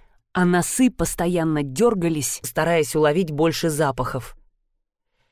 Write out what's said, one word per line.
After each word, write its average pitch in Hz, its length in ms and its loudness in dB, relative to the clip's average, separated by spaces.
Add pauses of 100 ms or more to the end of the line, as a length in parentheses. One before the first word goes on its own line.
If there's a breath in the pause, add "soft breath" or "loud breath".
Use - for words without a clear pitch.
(320 soft breath)
а 180 140 2
носы 180 460 2
постоянно 165 720 -2
дёргались, 165 800 0
стараясь 160 520 0
уловить 156 360 2
больше 160 400 0
запахов. 135 640 -4 (960)